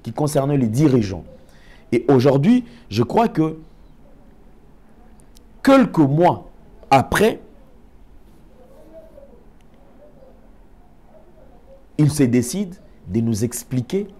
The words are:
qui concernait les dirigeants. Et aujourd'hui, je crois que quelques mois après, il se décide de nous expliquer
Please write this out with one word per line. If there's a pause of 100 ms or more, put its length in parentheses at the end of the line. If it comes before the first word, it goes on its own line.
qui
concernait
les
dirigeants. (720)
Et
aujourd'hui, (240)
je
crois
que (2000)
quelques
mois (400)
après, (4000)
il
se
décide (320)
de
nous
expliquer (120)